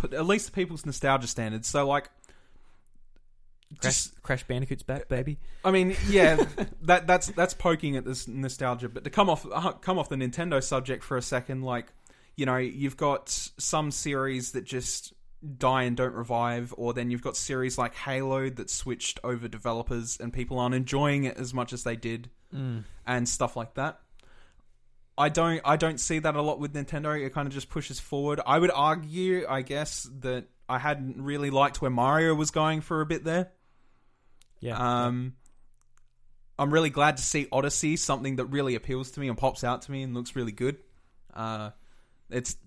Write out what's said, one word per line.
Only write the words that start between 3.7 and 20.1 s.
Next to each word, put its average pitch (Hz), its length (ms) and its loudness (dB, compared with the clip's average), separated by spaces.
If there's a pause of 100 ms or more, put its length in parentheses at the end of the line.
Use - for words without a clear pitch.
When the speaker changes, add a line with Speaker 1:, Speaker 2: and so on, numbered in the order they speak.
Speaker 2:
Crash, 131 160 2
Speaker 1:
just - 280 -2
Speaker 2:
Crash - 220 -2
Bandicoot's 131 380 -2
back, 135 260 -4
baby. 131 300 -2 (260)
Speaker 1:
I 190 60 6
mean, 190 260 6 (120)
yeah, 175 280 10 (280)
Speaker 2:
<laughs> - 180 -10
Speaker 1:
that, 165 240 6
that's, 180 220 6
that's 180 260 2
poking 156 420 2
at 131 80 -4
this 127 240 -6
nostalgia. 127 600 -4
But 123 140 -12
to 143 60 -4
come 202 200 6
off, 151 200 0
uh, 156 220 0
come 185 260 -2
off 151 120 -2
the 143 60 -2
Nintendo 135 460 0
subject 131 400 -2
for - 140 -4
a 123 60 -2
second, 131 400 -4
like, 123 300 -4 (440)
you 139 80 -2
know, 127 140 2
you've 131 400 -2
got 143 320 0
some - 600 -2
series 135 640 -4
that 127 120 -4
just - 500 -6 (440)
die 131 260 4
and 123 120 0
don't 127 180 0
revive, 120 600 -2
or 117 160 -2
then 120 180 -2
you've 120 120 -2
got - 140 -4
series 127 420 -2
like 120 160 -2
Halo 135 560 -2
that 120 200 -10
switched - 540 -6
over 120 240 -4
developers 117 720 -4